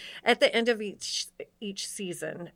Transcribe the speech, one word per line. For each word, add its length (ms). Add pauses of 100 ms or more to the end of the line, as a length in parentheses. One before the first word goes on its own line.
(240)
At 160
the 140
end 160
of 100
each, 460 (340)
each 260
season, 680